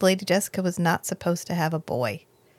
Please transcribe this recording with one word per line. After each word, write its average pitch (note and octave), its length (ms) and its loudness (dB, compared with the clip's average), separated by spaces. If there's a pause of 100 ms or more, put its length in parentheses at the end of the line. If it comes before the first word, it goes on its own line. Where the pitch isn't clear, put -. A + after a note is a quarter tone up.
Lady F#3+ 240 4
Jessica F#3 380 0
was F3+ 160 -2
not E3+ 280 0
supposed - 420 -2
to F3 60 -4
have E3 200 0
a D#3 40 -2
boy. A#2+ 460 -4 (340)